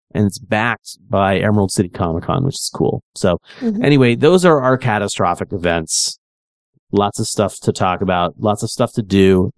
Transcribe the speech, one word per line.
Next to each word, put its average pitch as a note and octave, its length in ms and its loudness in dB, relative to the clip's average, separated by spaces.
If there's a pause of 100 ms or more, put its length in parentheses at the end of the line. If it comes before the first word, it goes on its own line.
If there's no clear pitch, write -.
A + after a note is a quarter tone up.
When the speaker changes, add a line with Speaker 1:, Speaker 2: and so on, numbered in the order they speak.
(140)
Speaker 1:
and G#2 120 2
it's - 120 -4
backed G#2+ 600 -4 (120)
by G2 280 2
Emerald G#2 340 0
City F#2 160 0
Comic E2+ 360 -4
Con, F2 200 -2
which F2+ 100 -2
is - 180 -8
cool. - 300 -2 (120)
So F2 240 0 (220)
Speaker 2:
Mm-hmm. A3+ 240 -4
Speaker 1:
anyway, C3 300 4
those F3 300 4
are D#3+ 160 4
our B2+ 180 2
catastrophic G2+ 720 -2
events. E2+ 680 -2 (760)
Lots G2+ 260 0
of A2+ 80 -2
stuff - 340 -2
to A2 120 -2
talk F#2 300 -2
about, F2+ 360 0
lots G#2+ 240 -2
of A2+ 80 -6
stuff - 220 -2
to A#2 100 -4
do. F#2+ 560 4